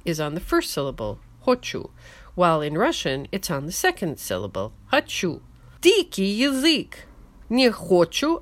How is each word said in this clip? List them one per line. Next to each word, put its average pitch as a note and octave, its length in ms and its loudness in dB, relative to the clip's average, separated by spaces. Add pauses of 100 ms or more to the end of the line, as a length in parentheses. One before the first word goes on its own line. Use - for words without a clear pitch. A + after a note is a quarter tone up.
is D#3+ 160 -2
on D3+ 140 -4
the F3 80 -6
first E4+ 300 0
syllable, B2+ 480 -6 (260)
хочу, - 460 -2 (420)
while E3 280 4
in D3+ 140 -4
Russian, D#3+ 560 -2
it's G3 200 -6
on C#3+ 160 -4
the F3 40 -8
second G#3 460 -2
syllable, G2 560 -6 (180)
хочу. C4+ 480 -2 (420)
Дикий C4 600 4
язык. C#4 640 0 (420)
Не B3 220 4
хочу, G#3+ 720 2